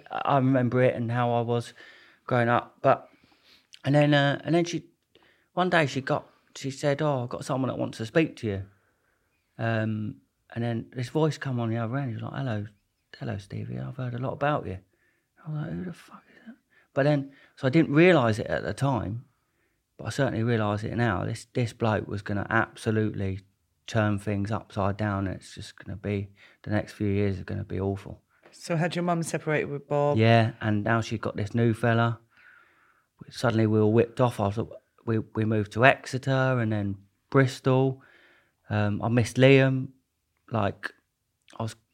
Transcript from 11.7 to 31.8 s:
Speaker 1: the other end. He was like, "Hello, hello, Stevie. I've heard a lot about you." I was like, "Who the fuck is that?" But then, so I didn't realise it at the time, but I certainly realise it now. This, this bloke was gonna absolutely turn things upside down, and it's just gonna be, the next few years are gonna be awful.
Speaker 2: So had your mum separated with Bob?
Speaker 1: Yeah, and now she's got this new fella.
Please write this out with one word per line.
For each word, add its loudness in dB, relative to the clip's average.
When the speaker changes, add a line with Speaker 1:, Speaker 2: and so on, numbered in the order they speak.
Speaker 1:
the -2
other -4
end. -4
He -8
was -10
like, -10
"Hello, -4
hello, -8
Stevie. -10
I've -10
heard -8
a -8
lot -6
about -2
you." -8
I -8
was -6
like, -8
"Who -8
the -10
fuck -20
is -20
that?" -18
But 2
then, 2
so -4
I 4
didn't 4
realise 6
it -6
at -2
the -4
time, -2
but -12
I -6
certainly -2
realise -2
it -8
now. 0
This, -8
this -2
bloke -2
was -8
gonna -6
absolutely -2
turn 0
things -4
upside -4
down, -2
and -6
it's -20
just -16
gonna -12
be, -4
the -10
next -2
few -4
years 0
are -12
gonna -6
be -6
awful. -6
Speaker 2:
So -6
had -2
your -4
mum 0
separated -2
with -10
Bob? 2
Speaker 1:
Yeah, 6
and -2
now 2
she's -6
got -6
this -6
new 4
fella. 2